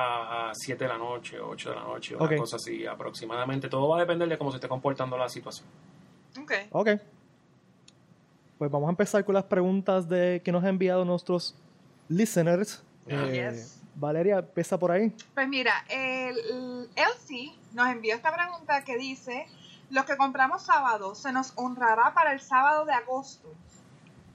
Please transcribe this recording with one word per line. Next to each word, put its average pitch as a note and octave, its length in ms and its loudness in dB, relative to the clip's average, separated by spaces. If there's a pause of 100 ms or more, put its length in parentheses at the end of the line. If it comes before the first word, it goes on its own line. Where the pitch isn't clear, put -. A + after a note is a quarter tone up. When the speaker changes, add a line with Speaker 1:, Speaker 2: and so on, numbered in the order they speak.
(480)
Speaker 1:
a A2 60 -8
siete B2 300 -6
de B2+ 40 0
la A#2 100 -4
noche, A#2 400 -8
ocho A2 300 -10
de B2 80 -6
la A2+ 60 -10
noche, A#2 340 -10
una D#3 80 0
Speaker 2:
Ok. D#3 140 2
Speaker 1:
cosa D3 180 -6
así A2+ 300 -8
aproximadamente. A#2+ 840 -6
Todo C3+ 200 0
va D#3+ 100 4
a - 20 4
depender E3+ 260 0
de D#3+ 120 -2
cómo C#3+ 140 -4
se C3 40 -6
esté B2+ 120 -8
comportando B2+ 500 -2
la B2+ 100 0
situación. - 400 -14 (720)
Speaker 3:
Ok. D4 120 -8 (180)
Speaker 2:
Ok. G3+ 180 0 (1700)
Pues D3 140 -2
vamos C#3+ 160 0
a D#3+ 40 2
empezar G3 340 2
con G3 100 2
las G3 100 4
preguntas F#3+ 640 2
de, F3+ 340 2
que - 100 -2
nos F3 100 2
han G3 80 2
enviado F#3 340 2
nuestros F3 500 0 (540)
listeners. F3+ 760 2 (280)
Speaker 1:
Ah. C#3 180 0
Speaker 2:
Eh, B2+ 240 -2
Speaker 3:
Yes. A#2 300 -14 (120)
Speaker 2:
Valeria, D#3+ 440 2
empieza E3+ 400 -2
por F3 120 2
ahí. G3 220 4 (220)
Speaker 3:
Pues C4+ 140 0
mira, B3+ 240 2 (160)
el, B3+ 480 -4
el B3 600 -6
Elsie D4+ 560 -2 (200)
nos A#3+ 160 2
envió A3+ 280 0
esta D#4+ 180 0
pregunta E4 500 -2
que B3 140 -4
dice, C4 480 -8 (440)
"Los C4+ 140 2
que C#4+ 120 -2
compramos C4+ 480 2
sábado, A3+ 500 2
¿se C4 180 -6
nos C4 240 -2
honrará B3 560 4
para D#4+ 200 6
el C4+ 80 -4
sábado C#4+ 440 4
de D4+ 80 0
agosto?" B3+ 560 -4 (880)